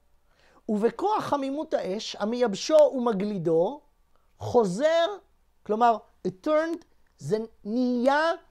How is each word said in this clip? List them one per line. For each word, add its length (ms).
ובכוח 560
חמימות 500
האש, 420
המייבשו 800
ומגלידו, 840
חוזר, 680
כלומר, 360
it 180
turned, 380
זה 200
נהיה 680